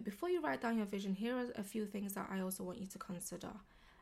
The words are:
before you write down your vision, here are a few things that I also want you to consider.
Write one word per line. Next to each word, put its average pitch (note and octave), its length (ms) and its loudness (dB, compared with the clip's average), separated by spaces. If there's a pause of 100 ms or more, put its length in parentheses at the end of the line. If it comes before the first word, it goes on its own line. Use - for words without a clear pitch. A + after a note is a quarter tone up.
before C4+ 260 0
you F4+ 100 6
write C#4 220 2
down A#3 160 4
your G#3+ 80 2
vision, G3 280 2
here A#3 220 2
are B3 200 0
a G#3 80 -2
few G#3+ 200 0
things G3+ 300 -2
that G3 160 -2
I F#3+ 100 2
also F#3 220 0
want F3+ 160 -4
you F#3+ 80 -4
to F#3+ 120 -10
consider. F3 520 -4 (520)